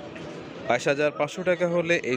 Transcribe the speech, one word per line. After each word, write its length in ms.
বাইশ 200
হাজার 220
পাঁচশো 320
টাকা 260
হলে 340
এই 140